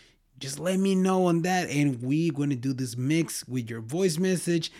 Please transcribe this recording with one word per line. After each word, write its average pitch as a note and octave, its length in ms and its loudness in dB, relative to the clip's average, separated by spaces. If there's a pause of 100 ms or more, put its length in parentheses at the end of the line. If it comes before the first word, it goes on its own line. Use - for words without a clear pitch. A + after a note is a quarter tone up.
(420)
just C#3 180 -10
let F#3 200 0
me G3 160 2
know F#3 320 4
on E3+ 160 4
that, F3+ 260 0
and C#3+ 320 2
we D3+ 300 0
gonna C#3+ 240 -2
do B2+ 180 -2
this B2 240 -6
mix D3+ 500 -2
with A#2+ 220 -4
your A#2 100 -8
voice D3+ 380 -2
message F3 640 0